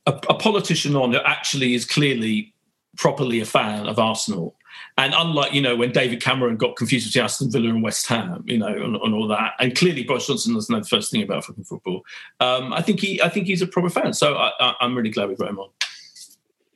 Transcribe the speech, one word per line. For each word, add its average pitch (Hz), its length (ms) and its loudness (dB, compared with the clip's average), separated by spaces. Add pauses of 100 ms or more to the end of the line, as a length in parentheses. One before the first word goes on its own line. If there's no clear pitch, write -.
a, 139 60 4 (160)
a 160 40 4
politician 175 640 0
on 127 160 2
that 131 160 4
actually 135 480 0
is 117 100 -2
clearly 110 720 0 (420)
properly 131 420 2
a 107 60 -2
fan 107 400 0
of 107 140 0
Arsenal. 107 560 0 (420)
And 135 180 2
unlike, 151 380 0
you 139 80 4
know, 123 140 2
when 120 160 2
David 123 300 2
Cameron 123 360 2
got 120 180 0
confused 117 320 0
between 117 160 2
Aston 113 280 -2
Villa 117 180 2
and 113 120 2
West 110 260 -2
Ham, 98 380 -2
you 120 120 -2
know, 104 100 0
and, 107 280 -4
and 110 180 0
all 107 140 0
that, 107 320 0
and 127 160 2
clearly 160 280 4
Boris 120 240 -2
Johnson 117 260 0
doesn't 110 200 0
know 107 80 0
the - 60 -10
first 104 240 0
thing 107 120 0
about 98 220 -4
fucking - 180 -14
football. - 380 -8 (400)
Um, 127 320 0
I 170 80 -2
think 180 180 2
he, 196 220 -2
I 175 80 4
think 180 180 -2
he's 180 140 0
a 185 60 2
proper 180 220 -2
fan. 254 240 0
So 147 220 2
I, 107 240 0
I, 123 220 2
I'm 123 140 0
really 113 140 0
glad 101 200 -2
we 95 60 -6
got 92 140 -4
him 98 100 -8
on. 98 100 -14 (1080)